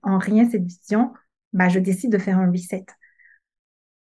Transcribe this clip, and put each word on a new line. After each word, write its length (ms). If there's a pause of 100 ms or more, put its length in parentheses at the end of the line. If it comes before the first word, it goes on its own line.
en 160
rien 320
cette 140
vision, 480 (400)
bah, 160
je 100
décide 320
de 80
faire 220
un 100
reset. 340 (1300)